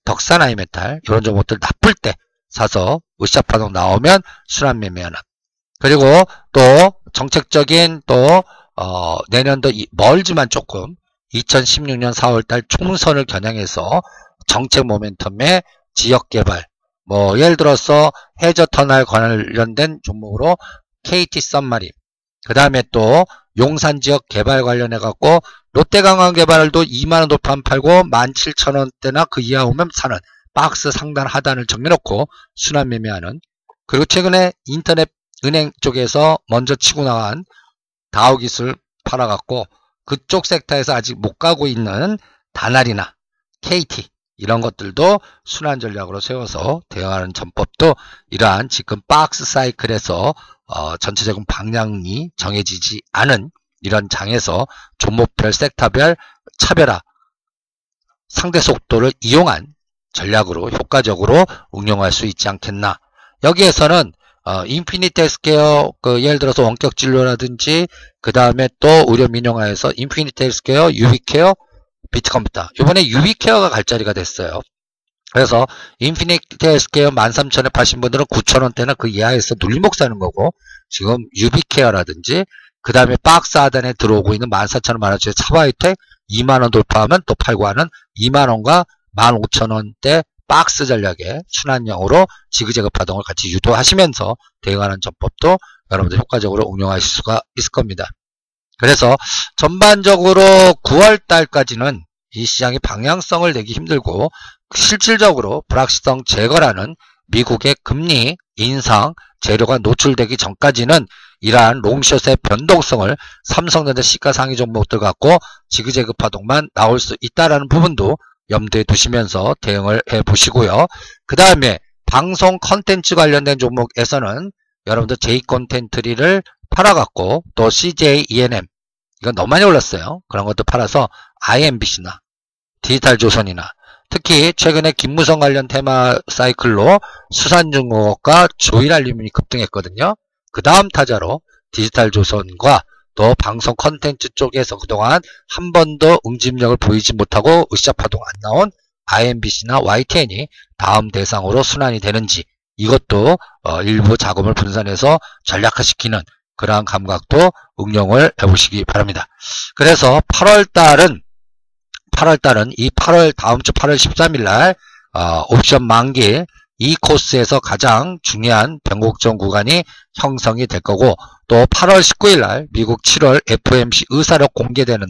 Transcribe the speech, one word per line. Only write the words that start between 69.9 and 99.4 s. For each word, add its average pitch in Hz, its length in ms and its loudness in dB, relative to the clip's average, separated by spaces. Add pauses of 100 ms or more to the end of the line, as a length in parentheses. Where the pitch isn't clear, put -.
인피니트 139 480 -6
헬스케어, 139 500 0
유비케어, 135 640 2 (560)
비트컴퓨터. 110 580 -4 (100)
요번에 170 260 4
유비케어가 190 640 0
갈 110 140 -4
자리가 107 300 -4
됐어요. 92 480 -8 (720)
그래서 123 340 2 (320)
인피니트 165 640 -4
헬스케어 147 460 2
만 117 220 0
삼천에 139 360 -2
파신 123 300 0
분들은 127 300 -2
구천 131 340 0
원대나 123 300 -4
그 117 160 -6
이하에서 110 500 -2
눌림목 147 340 0
사는 117 240 -2
거고, 95 360 -4 (360)
지금 110 280 -4 (180)
유비케어라든지, 113 1120 -2 (360)
그 120 120 -6
다음에 127 280 4
박스 165 360 2
하단에 127 360 0
들어오고 107 400 0
있는 117 160 -6
만 101 180 -2
사천 117 280 -4
원, 110 60 -6
만 98 100 0
원짜리 101 240 -4
차바이텍 160 640 0 (320)
이만 127 320 2
원 120 100 2
돌파하면 110 540 0
또 113 100 -2
팔고 104 320 -2
하는 135 220 -2 (260)
이만 131 320 0
원과 127 380 0 (260)
만 117 240 2
오천 110 360 -4
원대 110 520 -2 (240)
박스 - 380 0
전략의 101 640 -4
순환형으로 120 760 0 (260)
지그재그 107 400 -4
파동을 101 360 -6
같이 87 240 -8
유도하시면서 120 880 0 (240)
대응하는 98 400 -4
전법도 151 560 -2 (340)
여러분들 95 280 -2
효과적으로 104 540 -2
응용하실 95 360 -4
수가 - 320 -4 (160)
있을 120 140 -6
겁니다. 95 360 -6 (720)
그래서 127 400 4 (400)